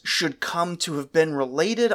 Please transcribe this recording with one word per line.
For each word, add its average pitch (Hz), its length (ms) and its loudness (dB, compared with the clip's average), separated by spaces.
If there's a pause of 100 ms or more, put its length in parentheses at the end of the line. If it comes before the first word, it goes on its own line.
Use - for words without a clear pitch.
should - 380 -2
come 175 380 -2
to 165 160 -4
have 143 180 -6
been 160 220 4
related, 165 600 0